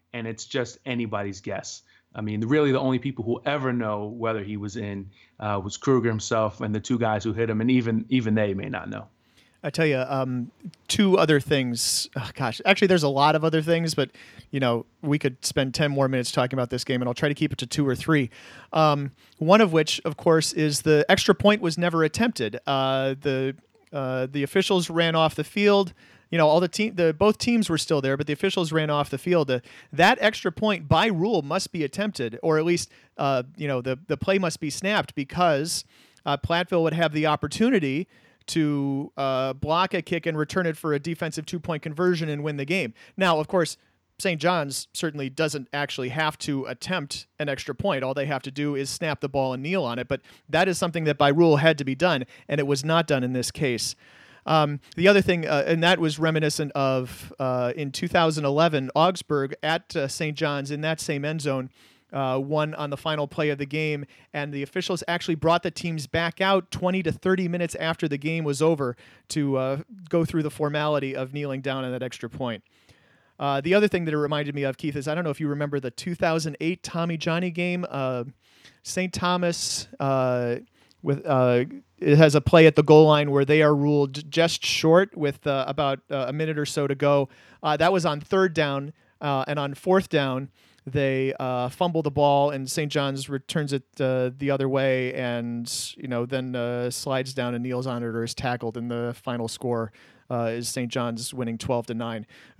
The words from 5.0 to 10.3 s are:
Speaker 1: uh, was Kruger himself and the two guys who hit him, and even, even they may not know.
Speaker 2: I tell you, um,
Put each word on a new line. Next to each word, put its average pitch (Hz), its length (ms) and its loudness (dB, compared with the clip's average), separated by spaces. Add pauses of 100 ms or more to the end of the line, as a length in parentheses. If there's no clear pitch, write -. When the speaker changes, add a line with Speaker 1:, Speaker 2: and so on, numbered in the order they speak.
Speaker 1:
uh, 104 240 -4
was 104 140 -10
Kruger 123 320 2
himself 110 500 -2
and 107 160 -4
the 107 60 -2
two 120 180 -2
guys 107 240 0
who 110 100 -2
hit 113 160 -2
him, 110 120 -2
and 123 100 2
even, 113 380 2
even 110 260 0
they 104 180 2
may 98 140 -6
not 92 220 -8
know. 107 180 -12 (560)
Speaker 2:
I 147 80 -6
tell 160 160 0
you, 139 100 2 (100)
um, 127 440 -4 (360)